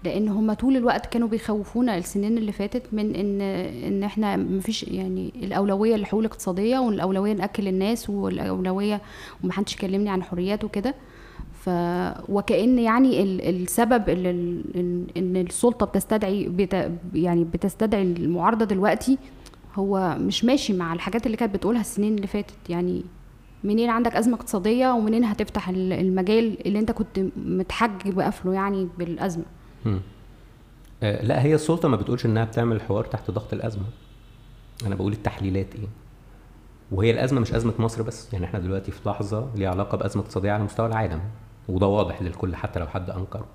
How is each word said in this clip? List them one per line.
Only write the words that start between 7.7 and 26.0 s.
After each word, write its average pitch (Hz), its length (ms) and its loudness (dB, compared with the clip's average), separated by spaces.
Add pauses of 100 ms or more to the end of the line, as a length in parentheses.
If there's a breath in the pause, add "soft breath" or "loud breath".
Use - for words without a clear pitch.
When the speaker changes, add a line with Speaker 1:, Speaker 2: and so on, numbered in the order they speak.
Speaker 1:
والأولوية 190 880 0 (440 loud breath)
ومحدش 185 300 -2
يكلمني 202 360 0
عن 190 120 -2
حريات 190 420 -2
وكده. 214 300 -2 (580 loud breath)
ف-، 175 760 -2
وكأن 214 500 4
يعني 233 440 6
ال-، 185 400 0
السبب 226 460 4
ال-، 180 180 2
ال-، 175 500 -2
إن، 180 300 -2 (100)
إن 185 200 0
السلطة 208 500 2
بتستدعي 202 600 0
بت-، 180 440 0 (220)
يعني 170 300 4
بتستدعي 202 580 0
المعارضة 175 640 2
دلوقتي 208 540 2 (560 loud breath)
هو 190 440 0
مش - 260 0
ماشي 247 280 4
مع 175 200 -2
الحاجات 170 340 -2
اللي 220 100 0
كانت 214 180 0
بتقولها 220 260 2
السنين 208 340 0
اللي 202 120 -2
فاتت. 202 280 -4 (140)
يعني 180 360 -2 (600)
منين 226 260 2
عندك 233 260 2
أزمة 233 180 4
اقتصادية 226 540 2
ومنين 226 360 4
هتفتح 208 440 -2
ال-، 185 240 0
المجال 190 720 2